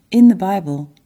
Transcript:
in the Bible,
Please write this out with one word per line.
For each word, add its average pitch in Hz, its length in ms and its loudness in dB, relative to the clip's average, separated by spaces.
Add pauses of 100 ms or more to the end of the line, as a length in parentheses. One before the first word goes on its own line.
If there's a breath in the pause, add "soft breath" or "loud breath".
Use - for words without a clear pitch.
(100)
in 240 160 4
the 226 80 4
Bible, 170 580 -8 (140)